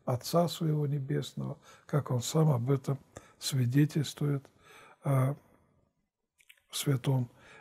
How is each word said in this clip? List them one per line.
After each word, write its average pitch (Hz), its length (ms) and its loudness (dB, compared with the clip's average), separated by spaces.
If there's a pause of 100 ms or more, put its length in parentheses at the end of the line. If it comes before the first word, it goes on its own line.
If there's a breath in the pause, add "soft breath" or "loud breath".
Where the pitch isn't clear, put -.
Отца 160 440 0
Своего 151 380 -2
Небесного, 139 720 -4 (280 soft breath)
как - 240 -2
Он 123 120 0
сам 156 280 2
об 123 200 2
этом 135 280 0 (400 soft breath)
свидетельствует, 143 1080 0 (580 soft breath)
а, 139 320 2 (1300)
в - 80 -12
Святом 131 520 0 (320 soft breath)